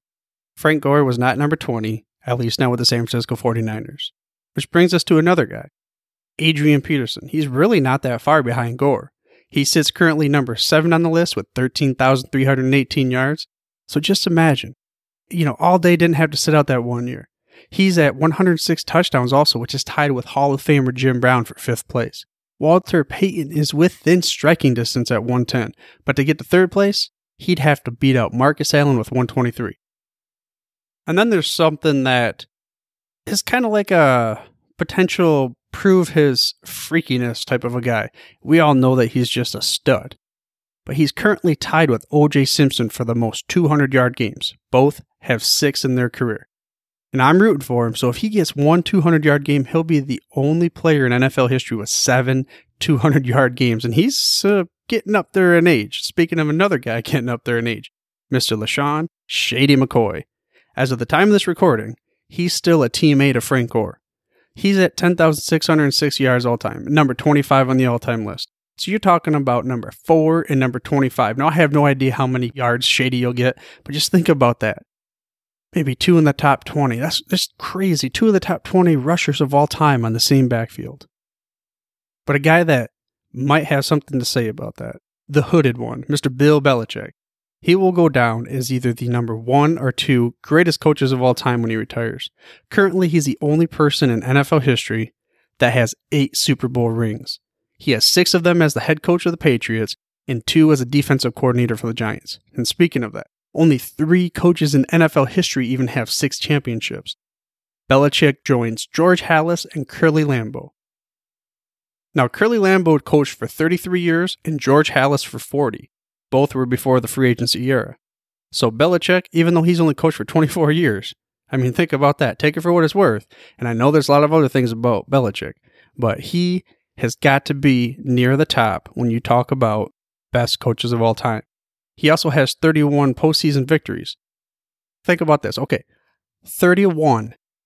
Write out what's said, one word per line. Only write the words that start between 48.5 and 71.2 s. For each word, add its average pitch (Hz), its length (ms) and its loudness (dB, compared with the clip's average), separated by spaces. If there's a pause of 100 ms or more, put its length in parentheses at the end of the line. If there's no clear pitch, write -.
one 156 280 2
two 190 180 0
hundred 160 240 2
yard 147 180 2
game, 143 220 0
he'll 165 180 -2
be 160 160 0
the 135 220 -6 (120)
only 160 360 0
player 151 360 0
in 123 60 2
N 123 120 2
F 135 140 -2
L 127 100 2
history 127 280 -4
with 104 140 -8
seven 131 560 0 (340)
two 143 200 0
hundred 135 260 2
yard 123 300 2
games. 117 280 0
And 117 120 -4
he's, - 500 0
uh, 196 180 2 (240)
getting 214 280 -2
up 180 180 -4
there 180 240 4
in 170 100 4
age. 113 360 0
Speaking 165 360 -2
of 156 80 0
another 165 300 0
guy 117 240 -6
<laughs> - 0 -
getting 123 260 -4
up 120 160 -6
there 120 140 -2
in 117 100 -4
age, 107 240 -8 (380)
Mister 123 260 -2
LaShawn 143 520 -4 (180)
Shady 135 500 0
McCoy. 117 480 0 (520)
As 131 180 -2
of 117 60 -4
the 117 60 -6
time 170 220 2
of 208 60 4
this 196 140 2
recording, 143 500 0 (320)
he's 175 240 -4
still 165 280 2
a 120 80 0
teammate 139 460 2
of 117 80 -2
Frank 123 280 -2
Gore. - 280 -4 (560)
He's 196 220 0
at 185 180 2
ten 175 220 0
thousand 160 240 2
six - 260 -2
hundred 151 260 2
six 147 240 -2
yards 123 280 0
all 120 120 -2
time, - 300 -8
number 147 260 2
twenty-five 135 560 2
on 131 60 0
the 131 100 2
all-time 117 400 -4
list. - 240 -12 (280)
So - 120 -10
you're 208 100 -2
talking 170 360 2
about 127 300 -2
number 123 260 -8
four 160 560 0
and 131 140 0
number 123 180 -2
twenty-five. 127 580 -2